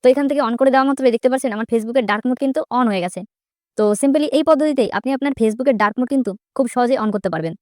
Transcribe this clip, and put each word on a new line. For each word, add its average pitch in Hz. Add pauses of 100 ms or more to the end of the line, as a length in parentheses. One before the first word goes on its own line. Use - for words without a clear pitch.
তো -
এখান 285
থেকে 285
on 247
করে 269
দেওয়া 269
মাত্রই 269
দেখতে 254
পাচ্ছেন 262
আমার 220
Facebook-এর 233
ডার্ক 208
মোড 254
কিন্তু 269 (180)
on 247
হয়ে 190
গেছে। 180 (580)
তো 214 (160)
simply 285 (100)
এই 311
পদ্ধতিতেই 294 (100)
আপনি 254
আপনার 277
Facebook-এর 226
ডার্ক 208
মোড 254
কিন্তু 254 (260)
খুব 262
সহজেই 247
on 214
করতে 196
পারবেন। 165